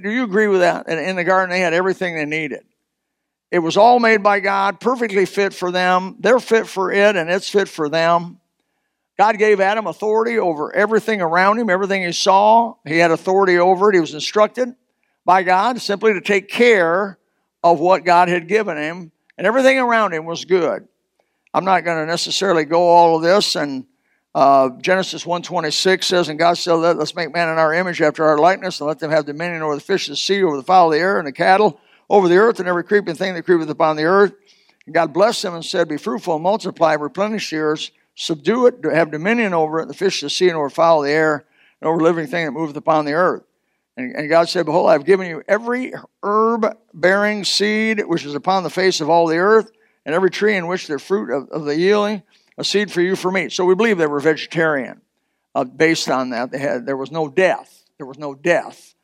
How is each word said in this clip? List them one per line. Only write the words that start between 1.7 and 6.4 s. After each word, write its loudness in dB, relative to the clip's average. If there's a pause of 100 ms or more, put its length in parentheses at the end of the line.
everything -2
they -4
needed. -6 (880)
It -2
was -2
all 6
made 2
by 2
God, -2
perfectly -2
fit -4
for -6
them. 0
They're 0
fit 0